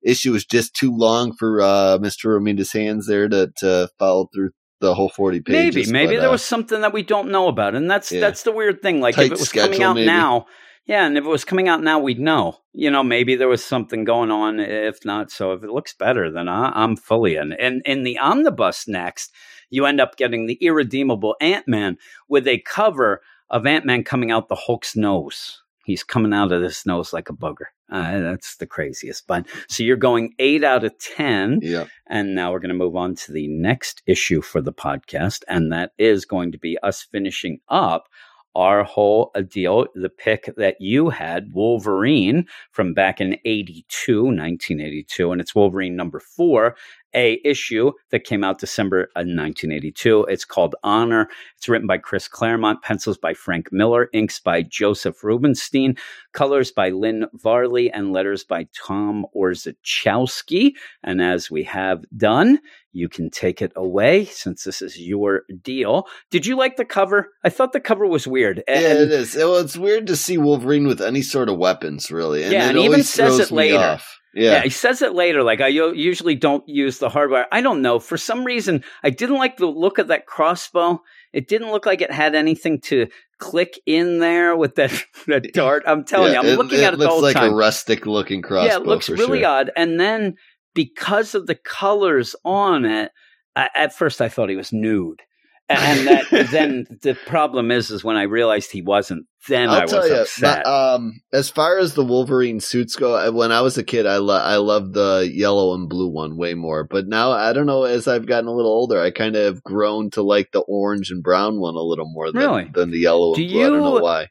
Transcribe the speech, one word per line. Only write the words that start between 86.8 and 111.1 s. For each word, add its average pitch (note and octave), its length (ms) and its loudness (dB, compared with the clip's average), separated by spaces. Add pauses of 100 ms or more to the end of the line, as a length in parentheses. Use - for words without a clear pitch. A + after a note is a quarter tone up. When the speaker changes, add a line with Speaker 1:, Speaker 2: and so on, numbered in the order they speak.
Speaker 1:
it - 40 6
Speaker 2:
at - 100 4
it - 20 -4
the C#3+ 80 2
Speaker 1:
looks E3 100 4
Speaker 2:
whole D#3+ 80 4
Speaker 1:
like C#3 140 4
Speaker 2:
time. A2+ 160 4
Speaker 1:
a - 20 2
rustic G#2+ 520 2
looking G2+ 360 -2
crossbow, F#2 300 2
Speaker 2:
Yeah, F#2 80 0
it - 60 -6
looks - 200 0
Speaker 1:
for - 80 -4
Speaker 2:
really B3 280 0
Speaker 1:
sure. F#3 60 2
Speaker 2:
odd. C3+ 280 2
And E3+ 240 0
then G#3 340 0 (400)
because G3+ 640 -2
of F#3 100 -2
the E3 80 -2
colors G3 800 0 (100)
on F#3 400 0
it, G#2+ 280 -2 (420)
I, C3 220 0
at D3+ 200 0
first D#3 240 -2
I A#2 80 0
thought A2 200 -2
he G2 80 -2
was - 160 -10
nude. G#2+ 480 -2 (480)
And C#3+ 380 2
that, C3+ 240 6
Speaker 1:
<laughs> B2+ 220 2
Speaker 2:
then C#3+ 340 0 (160)
the C3+ 120 0 (120)
problem C3 440 0
is, A#2+ 200 0
is G#2 140 -8
when A2 120 0
I G2+ 80 0
realized G#2+ 460 0
he F#2+ 120 -10
wasn't, F#2+ 420 0 (240)
then B2 220 2
Speaker 1:
I'll D3 60 4
Speaker 2:
I F#3+ 60 4
was - 100 -2
Speaker 1:
tell F#3 160 2
ya, C3+ 140 2
Speaker 2:
upset. - 420 0
Speaker 1:
but, C3 60 0
um, B2+ 520 0 (100)
as C3+ 160 0
far E3 300 2
as E3+ 160 0
the C#3 100 2
Wolverine B2 560 0
suits A#2+ 360 -4
go, B2 180 0
I, G#2 160 0
when A#2 200 2
I A#2 120 4
was C3 160 0
a A#2 60 -6
kid, A2+ 200 -2
I G2+ 140 2
lo-, G2+ 180 2
I F#2 200 2
loved G#2 360 0
the F#2+ 400 2
yellow G2+ 420 2
and F2+ 140 -6
blue F2+ 200 -2
one D#2 280 -8
way E2+ 160 -4
more. D#2+ 320 -4
But F#2+ 240 -4
now, A2+ 240 2
I A2+ 220 2
don't C#3+ 100 2
know, C3+ 200 2
as A#2+ 220 0
I've A#2+ 200 0
gotten A#2 200 0
a A#2 80 -6
little A#2 180 2
older, A#2 280 2
I F2 100 2
kinda A2 320 -2
have G2 200 0
grown G#2 480 -2
to G#2+ 120 -2
like G2+ 300 2
the G2+ 80 2
orange G2+ 500 -4